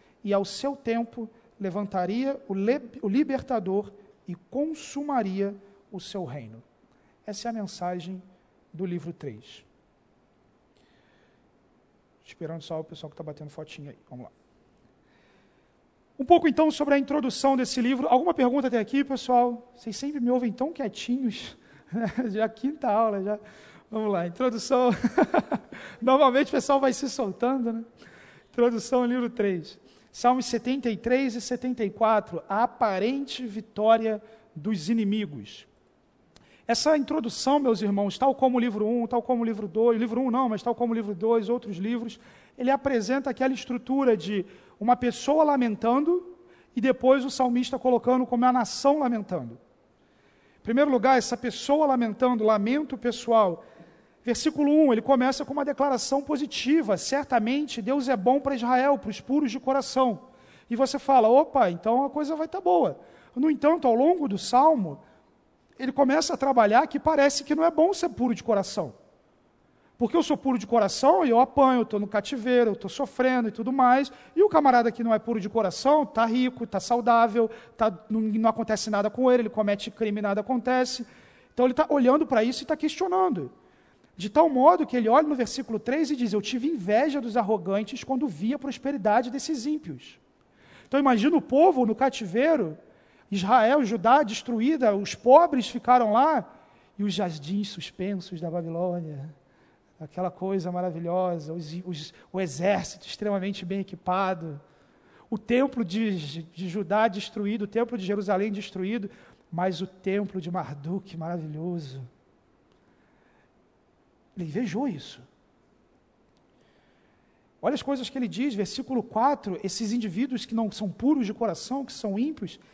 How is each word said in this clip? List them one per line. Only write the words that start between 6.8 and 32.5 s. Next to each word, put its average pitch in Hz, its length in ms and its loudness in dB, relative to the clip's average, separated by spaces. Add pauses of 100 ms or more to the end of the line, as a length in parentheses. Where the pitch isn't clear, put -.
Essa 214 220 -10
é - 20 -6
a - 20 -8
mensagem 185 680 -8 (500)
do 175 140 -8
livro 170 260 -8
três. - 500 -16 (2500)
Esperando 160 380 -14
só 160 180 -8
o 160 40 -10
pessoal 156 260 -18
que - 60 -20
tá - 60 -14
batendo 151 280 -14
fotinha 147 400 -16
aí. - 80 -20 (100)
Vamos 127 160 -16
lá. - 80 -20 (1800)
Um 269 80 -6
pouco, 339 220 6
então, 311 240 4
sobre 294 240 0
a 285 40 4
introdução 269 580 0
desse 254 240 -2
livro. 254 280 0
Alguma 302 240 4
pergunta 254 360 2
até 233 100 0
aqui, 226 240 0
pessoal? 247 720 0
Vocês - 220 -12
sempre 285 240 -8
me 240 100 0
ouvem 247 220 0
tão 302 200 -6
quietinhos. 247 840 -6 (340)
<laughs> 226 400 -4
Já 196 180 -2
quinta 277 400 -6
aula, 208 340 0
já. 208 160 -4 (520)
Vamos 220 220 -2
lá, 175 140 -2
introdução. 247 640 0 (560)
<laughs> - 540 -10
Normalmente 262 480 4
o - 40 -10
pessoal 277 280 0
vai 262 120 2
se - 160 -4
soltando, 233 640 -2
né? 226 120 -8 (640)
Introdução 240 500 0
ao 247 60 0
livro 240 240 0
três. 190 480 -4 (320)
Salmos 254 360 2
setenta 247 420 -2
e 214 80 -2
três 254 380 0
e 233 60 -8
setenta 247 440 -6
e 202 60 -2
quatro, 214 580 0
a 202 140 0